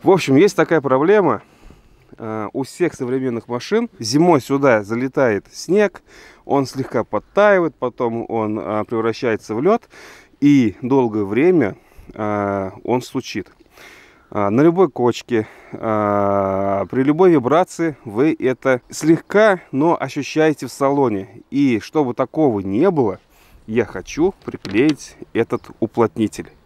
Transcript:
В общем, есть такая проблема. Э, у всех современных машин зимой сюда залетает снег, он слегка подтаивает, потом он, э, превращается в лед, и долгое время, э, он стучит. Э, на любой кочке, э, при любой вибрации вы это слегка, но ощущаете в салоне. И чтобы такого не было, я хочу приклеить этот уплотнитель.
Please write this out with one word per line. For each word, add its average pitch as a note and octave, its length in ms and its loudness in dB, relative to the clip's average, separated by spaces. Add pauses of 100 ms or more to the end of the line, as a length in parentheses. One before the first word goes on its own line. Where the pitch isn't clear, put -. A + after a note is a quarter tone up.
В C#3+ 80 4
общем, D3 240 2
есть F#3 200 4
такая D#3+ 260 0
проблема. C#3 600 0 (760)
Э, A2 340 -10
у C3+ 100 -6
всех E3 300 -4
современных B2+ 540 -6
машин G3+ 500 -4
зимой C#3+ 440 4
сюда C3+ 420 2
залетает A#2+ 680 -2
снег, G3+ 520 -2 (420)
он C3+ 220 0
слегка C3 360 -4
подтаивает, F3+ 720 0
потом A#2 540 -4
он, G#2+ 300 -2
э, G#2 260 -4
превращается A2+ 720 -4
в A2+ 60 -4
лед, G3+ 280 0 (500)
и C3+ 420 4
долгое A#2+ 440 0
время, B2 500 2 (380)
э, G2+ 580 -4 (140)
он B2 160 -2
стучит. - 500 -10 (800)
Э, G#2 160 -2
на A2 140 2
любой E3+ 280 4
кочке, A#2+ 600 -2 (240)
э, G2+ 1160 0
при C3 140 -2
любой D#3 280 4
вибрации D#3 760 0
вы A#2+ 340 0
это B2+ 400 0 (100)
слегка, F3+ 680 2 (140)
но D3+ 260 2
ощущаете D3 680 -2
в A#2 40 -12
салоне. C3+ 800 -2
И C3 300 2
чтобы C#3 320 -2
такого C3 480 0
не G2+ 280 0
было, B2+ 300 -2 (480)
я A2 160 0
хочу C#3+ 500 -4 (120)
приклеить C3 720 -2 (160)
этот A2+ 360 -4 (120)
уплотнитель. A2 680 -2 (160)